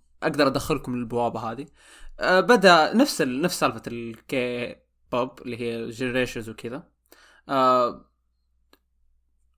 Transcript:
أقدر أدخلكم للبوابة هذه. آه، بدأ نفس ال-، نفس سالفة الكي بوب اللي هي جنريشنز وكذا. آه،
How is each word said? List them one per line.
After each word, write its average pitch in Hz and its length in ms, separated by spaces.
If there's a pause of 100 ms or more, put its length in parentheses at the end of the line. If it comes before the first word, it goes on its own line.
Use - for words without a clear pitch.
(220)
أقدر 147 240
أدخلكم 135 500
للبوابة 117 560
هذه. 139 140 (540)
آه، 185 200
بدأ 180 540
نفس 226 280
ال-، 131 180
نفس 175 200
سالفة 123 260
الكي 120 920 (360)
بوب 127 300
اللي 120 180
هي 117 300
جنريشنز 123 580
وكذا. 123 480 (520)
آه، 127 600 (1500)